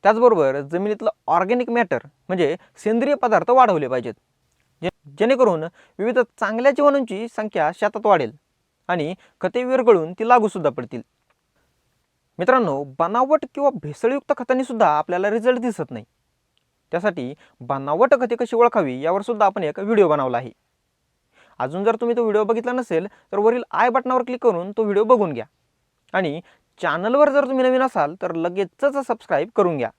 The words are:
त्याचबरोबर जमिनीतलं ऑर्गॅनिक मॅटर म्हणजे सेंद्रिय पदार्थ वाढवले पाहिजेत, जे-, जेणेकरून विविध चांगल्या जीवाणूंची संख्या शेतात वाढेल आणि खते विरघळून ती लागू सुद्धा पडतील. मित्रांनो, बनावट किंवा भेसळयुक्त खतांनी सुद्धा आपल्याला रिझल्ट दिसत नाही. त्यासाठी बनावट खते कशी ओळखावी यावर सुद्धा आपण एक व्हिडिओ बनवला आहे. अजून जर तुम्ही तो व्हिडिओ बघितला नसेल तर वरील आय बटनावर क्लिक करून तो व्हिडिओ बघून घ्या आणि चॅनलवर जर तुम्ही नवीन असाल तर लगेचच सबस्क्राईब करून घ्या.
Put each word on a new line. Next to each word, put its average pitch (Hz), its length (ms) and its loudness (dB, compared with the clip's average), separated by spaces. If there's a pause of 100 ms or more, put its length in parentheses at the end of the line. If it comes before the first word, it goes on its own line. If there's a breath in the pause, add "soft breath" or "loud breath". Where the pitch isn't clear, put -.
त्याचबरोबर 196 580 4
जमिनीतलं 202 480 -4 (180)
ऑर्गॅनिक 208 420 0
मॅटर 233 300 -2 (280)
म्हणजे 175 280 0 (220 soft breath)
सेंद्रिय 240 380 0
पदार्थ 220 340 0
वाढवले 214 380 4
पाहिजेत, 120 260 -4 (680)
जे-, 147 380 -10
जेणेकरून 220 440 2 (360 soft breath)
विविध 233 200 0 (200)
चांगल्या 226 320 0
जीवाणूंची 262 640 0
संख्या 180 400 -2
शेतात 208 300 -4
वाढेल 160 260 2 (560)
आणि 170 260 -4 (280 soft breath)
खते 240 220 -4
विरघळून 226 500 0
ती 220 140 -6
लागू 233 200 4
सुद्धा 170 220 -2
पडतील. 123 320 -8 (1400)
मित्रांनो, 185 440 2 (160)
बनावट 247 460 0 (100)
किंवा 285 140 2
भेसळयुक्त 240 680 -4
खतांनी 254 260 -2
सुद्धा 226 240 2 (100)
आपल्याला 180 320 -2
रिझल्ट 233 300 0
दिसत 220 320 -6
नाही. 110 140 -12 (840)
त्यासाठी 170 420 -4 (260 soft breath)
बनावट 143 640 0
खते 233 140 -2
कशी 240 200 -4
ओळखावी 196 460 2
यावर 175 200 -2
सुद्धा 214 240 0
आपण 196 180 -2
एक 151 160 -6
व्हिडिओ 202 300 2
बनवला 131 280 0
आहे. 123 140 -8 (1080 soft breath)
अजून 147 240 -6
जर 220 120 2
तुम्ही 233 220 -2
तो 240 40 0
व्हिडिओ 214 220 2
बघितला 226 280 -2
नसेल 202 360 -2 (240 soft breath)
तर 196 80 -2
वरील 226 320 2
आय 226 180 2
बटनावर 254 340 0
क्लिक 247 200 -8
करून 190 280 0
तो 220 120 -2
व्हिडिओ 202 200 0
बघून 214 300 2
घ्या 117 120 -8 (680)
आणि 170 280 -2 (400 soft breath)
चॅनलवर 208 480 2
जर 277 160 2
तुम्ही 262 200 0
नवीन 254 160 2
असाल 180 400 -2
तर 175 120 -6
लगेचच 180 640 -2 (120)
सबस्क्राईब 190 480 -4
करून 175 220 2
घ्या. 117 220 -4